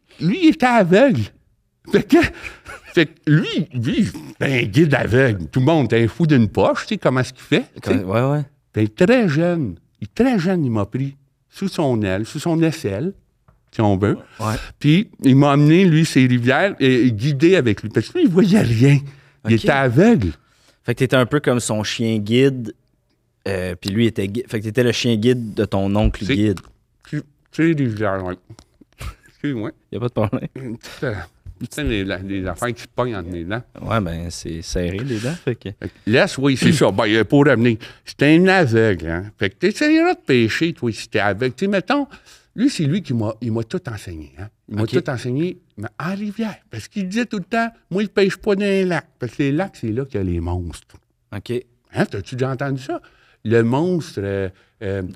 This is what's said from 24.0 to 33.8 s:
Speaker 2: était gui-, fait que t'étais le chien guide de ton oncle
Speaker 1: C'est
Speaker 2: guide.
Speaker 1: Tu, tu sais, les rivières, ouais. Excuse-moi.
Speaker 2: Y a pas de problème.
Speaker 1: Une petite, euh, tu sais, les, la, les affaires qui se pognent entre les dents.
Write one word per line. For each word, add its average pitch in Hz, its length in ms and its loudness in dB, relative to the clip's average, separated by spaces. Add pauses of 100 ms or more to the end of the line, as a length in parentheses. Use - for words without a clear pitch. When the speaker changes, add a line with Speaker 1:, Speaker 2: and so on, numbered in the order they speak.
Speaker 2:
était 101 220 -4
gui-, 104 180 -8
fait 117 140 -8
que 104 40 -8
t'étais 113 200 0
le 117 80 2
chien 117 240 0
guide 117 380 0
de 110 100 0
ton 98 320 0
oncle 110 280 0
Speaker 1:
C'est - 120 -2
Speaker 2:
guide. 104 240 0 (480)
Speaker 1:
Tu, 147 120 -8
tu - 40 -12 (260)
sais, - 120 -4 (120)
les 143 120 -2
rivières, 101 380 -4
ouais. 92 120 -8 (920)
Excuse-moi. 131 440 -8 (180)
Speaker 2:
Y - 60 -8
a 101 40 -8
pas 123 80 -2
de - 40 -6
problème. - 420 -2
Speaker 1:
Une 127 240 -12
petite, - 260 -18
euh, 120 100 -6 (460)
tu 123 100 -10
sais, 151 140 -8
les, 107 200 -2
la, 95 140 -6
les 95 280 -8
affaires 117 280 -6
qui - 80 -16
se - 60 -20
pognent 123 280 -4
entre 87 140 -10
les 87 140 -8
dents. 107 180 -8 (180)